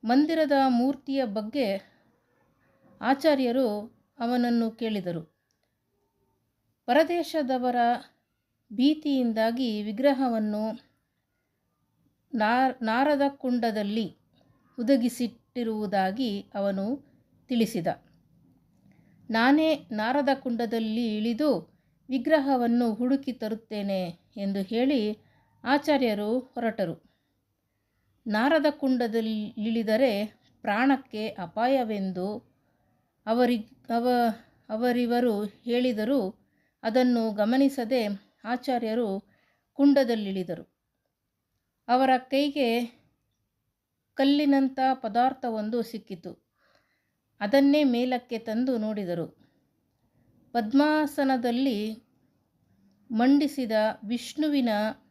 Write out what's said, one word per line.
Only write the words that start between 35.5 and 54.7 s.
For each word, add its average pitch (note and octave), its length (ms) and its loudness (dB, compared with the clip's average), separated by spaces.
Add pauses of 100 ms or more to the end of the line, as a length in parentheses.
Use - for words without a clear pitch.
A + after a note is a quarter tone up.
ಅದನ್ನು A3+ 500 2
ಗಮನಿಸದೆ B3 720 2 (360)
ಆಚಾರ್ಯರು A#3 840 -4 (440)
ಕುಂಡದಲ್ಲಿಳಿದರು. G#3+ 1000 2 (1120)
ಅವರ C4 300 4
ಕೈಗೆ B3+ 840 -2 (1120)
ಕಲ್ಲಿನಂಥ C#4 640 2 (140)
ಪದಾರ್ಥವೊಂದು A#3+ 880 -2
ಸಿಕ್ಕಿತು. G3 600 -12 (960)
ಅದನ್ನೇ C#4 440 4
ಮೇಲಕ್ಕೆ B3 560 0
ತಂದು A#3+ 380 -2
ನೋಡಿದರು. G3+ 600 -4 (1160)
ಪದ್ಮಾಸನದಲ್ಲಿ C4 1500 0 (1080)
ಮಂಡಿಸಿದ C4+ 600 2 (360)
ವಿಷ್ಣುವಿನ C4+ 640 -2 (420)